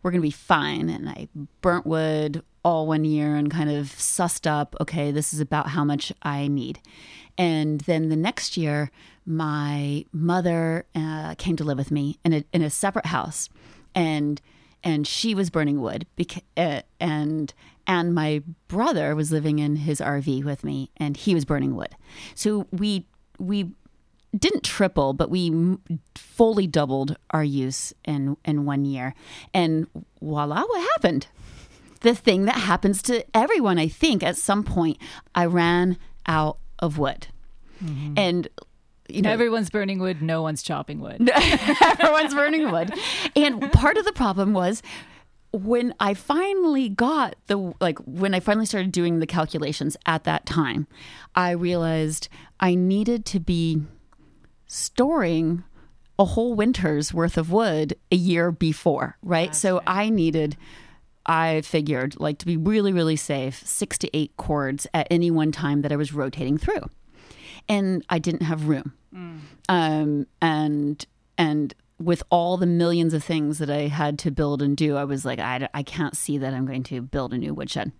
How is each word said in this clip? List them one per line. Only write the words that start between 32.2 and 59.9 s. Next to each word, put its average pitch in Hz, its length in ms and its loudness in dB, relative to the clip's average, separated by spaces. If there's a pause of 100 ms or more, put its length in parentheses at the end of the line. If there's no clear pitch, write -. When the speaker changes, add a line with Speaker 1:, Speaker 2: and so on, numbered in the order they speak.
Speaker 1:
that 226 100 2
happens 202 460 2
to 240 220 0 (100)
everyone, 233 440 4
I 160 100 2
think, 240 340 2
at 165 140 0
some 208 280 0
point, 165 340 0 (360)
I 175 120 4
ran 175 500 4 (300)
out 156 320 0 (200)
of 156 200 -2
wood. 139 300 -2 (560)
Speaker 2:
Mm-hmm. 147 320 -6
Speaker 1:
And, 180 320 0 (600)
you - 140 -2
know, 214 80 4
Speaker 2:
Everyone's 226 400 0
burning 196 280 -2
wood, 185 240 -2
no 160 200 0
one's 156 200 -4
chopping 151 380 -6
wood. - 320 2
Speaker 1:
<laughs> - 20 2
Everyone's 311 1000 6
burning 294 380 2
wood. 170 200 0 (440)
And 277 360 2
part 285 260 6
of 415 60 0
the 415 80 0
problem 196 420 2
was 185 280 0 (720)
when 233 480 0
I 202 140 2
finally 320 760 0
got 247 480 0 (120)
the, 190 320 -2
like, 165 200 0
when 185 340 -2
I 180 60 2
finally 214 260 2
started 190 260 -2
doing 175 280 2
the 160 60 0
calculations 151 720 -2 (100)
at 160 180 0
that 156 220 -2
time, 147 400 0 (500)
I 180 140 2
realized 165 800 0 (300)
I 180 160 4
needed 208 520 2
to - 140 -2
be 165 420 0 (840)
storing 170 1000 0 (540)
a 202 60 6
whole 226 300 0
winter's 185 580 2
worth 170 240 0
of 165 140 0
wood 170 440 2 (160)
a 185 60 6
year 175 340 4
before, 156 720 0
right? 175 320 0
So 185 240 2
Speaker 2:
Gotcha. - 120 0